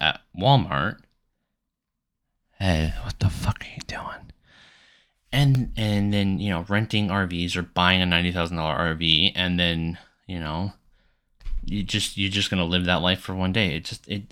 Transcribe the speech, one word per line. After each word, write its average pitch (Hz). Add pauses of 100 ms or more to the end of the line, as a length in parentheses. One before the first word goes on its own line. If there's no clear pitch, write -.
at 78 (180)
Walmart. 98 (1600)
Hey, 80 (100)
what -
the 92
fuck -
are -
you -
doing? - (1000)
And, 131
and 104
then, 98
you 101
know, 85
renting 104
R 95
Vs 87
or 87
buying 90
a 90
ninety 87
thousand 87
dollar 78
R 82
V, 80
and 90
then, 82 (300)
you 92
know, 82 (920)
you 101
just, -
you're 98
just 98
gonna 92
live 90
that 87
life 90
for 95
one 92
day. 92
It 85
just, -
it, 101